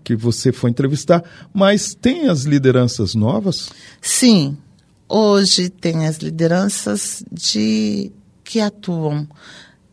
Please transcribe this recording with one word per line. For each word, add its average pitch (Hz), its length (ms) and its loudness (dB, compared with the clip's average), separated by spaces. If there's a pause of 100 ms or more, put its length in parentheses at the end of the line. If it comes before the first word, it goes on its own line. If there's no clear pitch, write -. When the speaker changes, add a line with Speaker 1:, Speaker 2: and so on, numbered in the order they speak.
Speaker 1:
Que 120 120 -2
você 117 380 0
foi 120 180 -2
entrevistar, 143 520 0 (300)
mas 196 420 2
tem 277 340 0
as 156 160 0
lideranças 127 720 2
novas? 160 560 -2 (300)
Speaker 2:
Sim, 170 560 2 (520)
hoje 196 600 2
tem 165 360 -4
as 156 120 -4
lideranças 170 1120 -2
de, 214 800 -2 (320)
que - 160 -4
atuam 165 640 -4 (680)